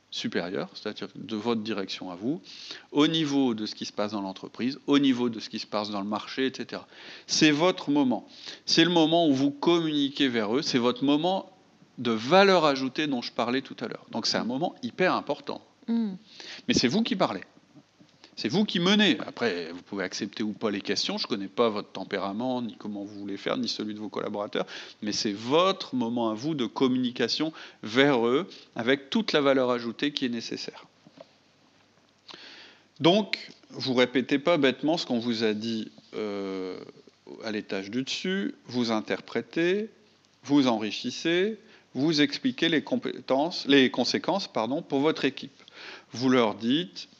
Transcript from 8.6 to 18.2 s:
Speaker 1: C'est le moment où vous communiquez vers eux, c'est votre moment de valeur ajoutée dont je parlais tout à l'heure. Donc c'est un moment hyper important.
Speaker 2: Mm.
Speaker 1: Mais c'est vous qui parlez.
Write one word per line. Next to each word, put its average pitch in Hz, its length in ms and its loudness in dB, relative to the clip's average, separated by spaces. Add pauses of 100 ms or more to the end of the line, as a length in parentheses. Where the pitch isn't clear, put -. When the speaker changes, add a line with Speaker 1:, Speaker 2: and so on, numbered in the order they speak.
Speaker 1:
C'est 165 200 6
le 170 60 4
moment 165 360 6
où 143 80 6
vous 139 160 2
communiquez 147 800 2
vers 113 280 0
eux, 151 60 0
c'est 143 160 2
votre 123 240 2
moment 156 480 2 (480)
de 120 140 0
valeur 170 520 6
ajoutée 135 440 0
dont 123 140 -2
je - 100 -10
parlais 123 300 -2
tout - 180 -14
à - 80 -6
l'heure. - 240 -12
Donc 113 140 -4
c'est - 120 0
un 92 60 -2
moment 131 400 -4
hyper 156 300 2
important. - 460 -4 (280)
Speaker 2:
Mm. 226 240 0 (560)
Speaker 1:
Mais - 60 4
c'est - 140 4
vous 180 140 2
qui 233 140 -2
parlez. 131 260 -2 (960)